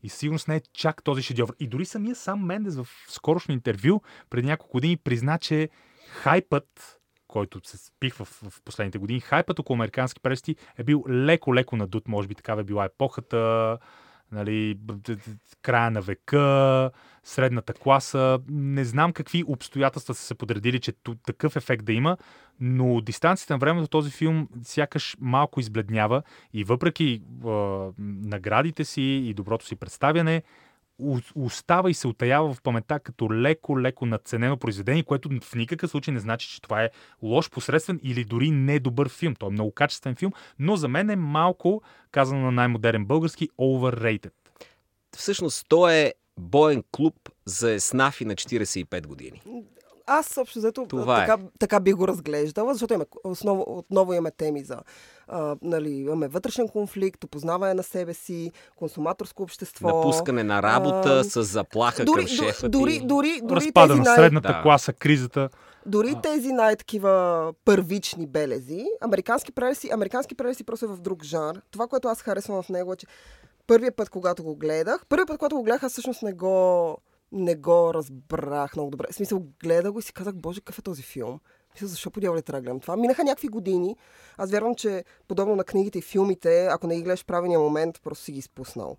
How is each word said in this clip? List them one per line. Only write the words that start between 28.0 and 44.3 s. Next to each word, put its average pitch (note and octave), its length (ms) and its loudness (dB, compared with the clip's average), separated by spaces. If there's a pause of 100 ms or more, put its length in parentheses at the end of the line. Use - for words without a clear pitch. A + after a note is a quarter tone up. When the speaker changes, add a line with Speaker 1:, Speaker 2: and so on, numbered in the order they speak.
Speaker 1:
си - 180 -6
и C3 320 -2
доброто G#2 320 -6
си - 100 -10
представяне, D#3+ 680 0 (560)
у-, C3+ 200 -2 (180)
остава E3+ 540 0
и E3 40 2
се - 140 -4
утаява C3 460 2
в - 80 -20
паметта B2 380 -2
като - 260 -6
леко-леко B2+ 800 0
надценено A#2 520 -2
произведение, A2+ 460 -2
което C#3+ 260 -2 (140)
в - 120 -20
никакъв B2 360 -4
случай C#3+ 240 -4
не A#2 60 -4
значи, A2+ 280 -4
че - 120 -16
това A2 220 -2
е A2+ 80 0 (320)
лош, A#2+ 280 0
посредствен D#3 520 -2
или B2 220 -4
дори A#2 260 0
недобър C3+ 580 2
филм. D#3 260 -4
Той G2+ 140 -8
е G2 40 -4
много G#2+ 180 -2
качествен C#3+ 440 -2
филм, F#3+ 180 -4 (260)
но E3+ 180 0
за D3+ 120 -2
мен F3+ 220 0
е G#3 60 -2
малко, F3 680 0 (280)
казано C#3 300 2
на C3 120 0
най-модерен A#2 520 2
български, D#3 460 0
overrated. A#2+ 840 -2 (800)